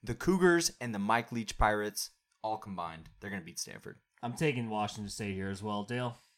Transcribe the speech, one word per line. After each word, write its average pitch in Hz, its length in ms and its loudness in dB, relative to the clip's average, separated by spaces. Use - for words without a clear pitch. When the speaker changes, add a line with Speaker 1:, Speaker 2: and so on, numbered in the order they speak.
Speaker 1:
the 120 120 -4
Cougars, 175 560 6
and 120 140 -4
the 98 40 -2
Mike 113 320 2
Leach 117 260 -4
Pirates 107 540 2
all 110 140 -2
combined. 85 520 -8
They're - 120 -8
gonna - 100 -4
beat 170 180 -12
Stanford. - 380 -10
Speaker 2:
I'm 120 100 -4
taking 123 360 0
Washington 104 400 -2
State 101 240 -4
here 95 160 -4
as 98 120 -6
well. 104 220 -4
Dale? 120 340 -4